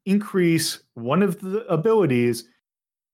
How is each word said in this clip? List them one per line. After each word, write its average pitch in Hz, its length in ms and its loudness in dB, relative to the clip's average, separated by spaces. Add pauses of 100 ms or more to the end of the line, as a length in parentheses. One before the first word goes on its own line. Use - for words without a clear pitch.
increase 180 760 0 (160)
one 131 280 0
of 180 160 -2
the 196 280 -6
abilities. 156 800 2 (640)